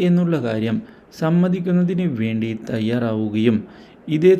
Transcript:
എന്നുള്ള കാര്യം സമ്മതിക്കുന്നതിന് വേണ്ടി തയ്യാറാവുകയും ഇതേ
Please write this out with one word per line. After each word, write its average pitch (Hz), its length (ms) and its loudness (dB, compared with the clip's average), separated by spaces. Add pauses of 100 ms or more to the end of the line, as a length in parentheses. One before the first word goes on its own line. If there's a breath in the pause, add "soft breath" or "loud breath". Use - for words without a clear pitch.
എന്നുള്ള 175 280 2 (120)
കാര്യം 110 300 -2 (420 loud breath)
സമ്മതിക്കുന്നതിന് 180 880 0 (160)
വേണ്ടി 113 280 -2 (200)
തയ്യാറാവുകയും 110 880 0 (580 loud breath)
ഇതേ 180 240 6